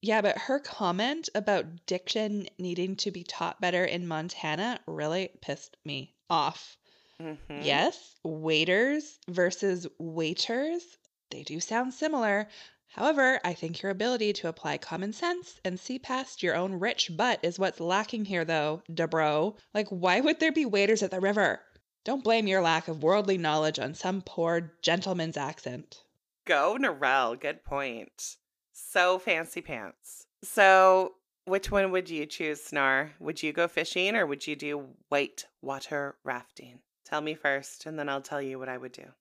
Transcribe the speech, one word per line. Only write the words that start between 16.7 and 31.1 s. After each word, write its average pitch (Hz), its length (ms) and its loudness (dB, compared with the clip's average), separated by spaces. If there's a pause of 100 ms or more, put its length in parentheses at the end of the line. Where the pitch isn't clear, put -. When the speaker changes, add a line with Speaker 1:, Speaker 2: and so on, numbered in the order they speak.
Speaker 1:
rich 185 360 -2
butt 233 280 2
is 175 160 -2
what's 190 180 0
lacking 208 460 0
here, 185 200 0
though, 156 380 0 (100)
Dubrow. 160 640 2 (160)
Like, 208 180 0
why 180 300 2
would 311 200 2
there 320 100 4
be 311 160 2
waiters 208 380 4
at 180 80 -2
the 185 80 -2
river? 196 400 2 (440)
Don't 254 200 -2
blame 220 240 4
your 190 120 4
lack 165 280 2
of 156 160 -6
worldly 190 340 4
knowledge 156 400 2
on 135 160 -4
some 190 280 -4
poor 170 500 -2 (100)
gentleman's 170 540 -2
accent. 143 680 -10 (420)
Speaker 2:
Go, 170 360 2
Narelle. 135 600 2
Good - 240 -8
point. 127 720 -8 (360)
So 185 480 2
fancy 170 420 -2
pants. - 640 -12 (160)
So, 190 720 8 (300)